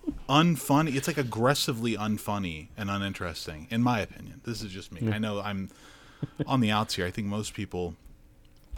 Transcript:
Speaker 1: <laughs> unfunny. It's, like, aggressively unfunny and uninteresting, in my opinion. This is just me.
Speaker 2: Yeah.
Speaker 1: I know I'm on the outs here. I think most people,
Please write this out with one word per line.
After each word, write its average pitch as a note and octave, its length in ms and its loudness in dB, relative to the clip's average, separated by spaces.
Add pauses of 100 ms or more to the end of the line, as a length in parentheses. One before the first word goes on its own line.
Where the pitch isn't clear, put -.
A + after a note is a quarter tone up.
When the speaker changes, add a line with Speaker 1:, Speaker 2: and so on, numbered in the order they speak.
Speaker 1:
<laughs> - 200 -8
unfunny. D3+ 680 6
It's, C3+ 120 0
like, D#3 100 0
aggressively A#2+ 800 2
unfunny G2+ 680 -2 (100)
and G2+ 140 -4
uninteresting, F#2 800 -4
in A2+ 100 2
my B2 200 4
opinion. - 420 -10
This A2 180 -6
is G#2 100 -8
just F#2+ 200 -12
me. F2+ 100 -12
Speaker 2:
Yeah. A2 140 2
Speaker 1:
I - 20 -2
know G#2+ 240 -2
I'm G2 280 -4 (760)
on C3+ 160 2
the G#2+ 80 4
outs G#2+ 260 2
here. F2+ 120 0
I F2+ 40 -4
think G#2+ 160 -4
most G#2 280 -4
people, F2+ 400 -4 (840)